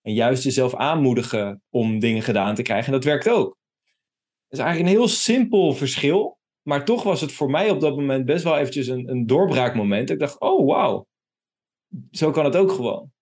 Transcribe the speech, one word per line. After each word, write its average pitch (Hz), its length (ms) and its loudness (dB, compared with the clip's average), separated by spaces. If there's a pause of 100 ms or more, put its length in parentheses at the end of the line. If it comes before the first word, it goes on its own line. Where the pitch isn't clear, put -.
En 110 140 -6
juist 123 300 2
jezelf 127 300 0
aanmoedigen 117 920 0
om 113 300 -2
dingen 113 240 0
gedaan 104 320 0
te 104 80 -6
krijgen. 113 240 -2
En 135 60 -2
dat 135 120 -2
werkt 147 240 0
ook. 208 300 0 (920)
Dat 135 100 -12
is 135 60 -2
eigenlijk 170 240 0
een 196 100 6
heel 233 100 4
simpel 214 640 2
verschil. 143 640 -2 (240)
Maar 143 220 -4
toch 233 180 0
was 190 180 0
het 143 120 -6
voor 143 180 -4
mij 180 200 0
op 180 100 0
dat 147 160 0
moment 135 280 -2
best 160 200 -2
wel 160 140 2
eventjes 139 280 -4
een, 127 240 -6
een 123 160 -2
doorbraakmoment. 123 840 2
Ik - 80 -4
dacht, 143 220 -6
oh, 370 260 2
wauw. - 400 0 (1040)
Zo 156 200 0
kan 151 140 0
het 143 120 2
ook 190 160 4
gewoon. - 380 -6 (120)